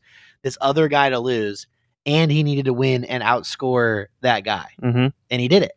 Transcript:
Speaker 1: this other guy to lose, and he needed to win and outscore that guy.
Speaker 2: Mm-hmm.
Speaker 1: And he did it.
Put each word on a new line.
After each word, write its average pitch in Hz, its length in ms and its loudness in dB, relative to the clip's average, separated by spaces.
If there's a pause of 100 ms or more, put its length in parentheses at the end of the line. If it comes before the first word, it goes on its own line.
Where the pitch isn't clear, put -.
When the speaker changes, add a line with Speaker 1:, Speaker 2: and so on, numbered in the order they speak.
(420)
Speaker 1:
this 131 180 -6
other 151 280 2
guy 143 240 2
to 127 80 0
lose, 110 480 -4 (380)
and 156 260 2
he 151 120 2
needed 143 220 -2
to 131 80 0
win 127 320 0
and 123 180 -6
outscore 117 840 0 (140)
that 107 220 0
guy. 101 240 -4 (140)
Speaker 2:
Mm-hmm. 123 260 0 (220)
Speaker 1:
And 123 120 -2
he 123 60 -2
did 175 160 4
it. - 140 -6